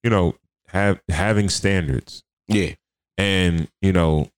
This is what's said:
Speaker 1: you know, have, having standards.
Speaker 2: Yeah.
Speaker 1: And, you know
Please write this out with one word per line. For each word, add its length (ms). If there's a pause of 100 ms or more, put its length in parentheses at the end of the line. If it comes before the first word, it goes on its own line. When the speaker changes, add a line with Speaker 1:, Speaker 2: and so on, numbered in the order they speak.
Speaker 1:
you 80
know, 260 (320)
have, 420
having 400
standards. 720 (240)
Speaker 2:
Yeah. 240 (460)
Speaker 1:
And, 500 (140)
you 100
know 460